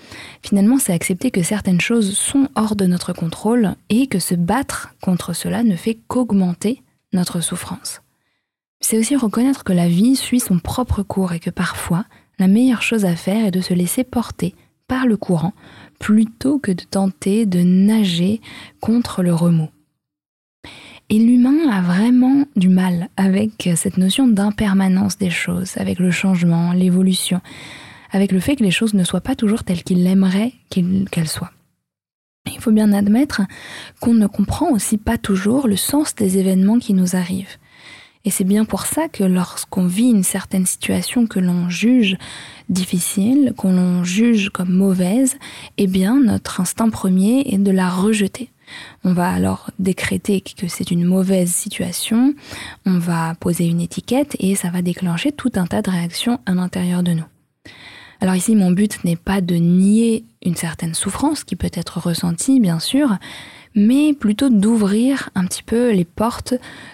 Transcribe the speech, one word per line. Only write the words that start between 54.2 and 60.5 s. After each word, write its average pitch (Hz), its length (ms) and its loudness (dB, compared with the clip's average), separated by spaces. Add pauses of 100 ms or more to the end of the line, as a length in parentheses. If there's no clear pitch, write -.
et 190 160 0
ça 180 140 -4
va 180 120 -4
déclencher 175 500 -2
tout 262 240 -4
un 180 120 0
tas 208 140 -2
de 202 80 -4
réactions 180 560 -2
à 185 80 -2
l'intérieur 180 480 -2
de 175 120 0
nous. 160 100 -2 (960)
Alors 185 160 0
ici, 214 220 2
mon 180 140 4
but 202 340 0
n'est 170 100 2
pas 196 240 -2
de 175 160 -2
nier 202 680 2 (180)
une 170 140 -2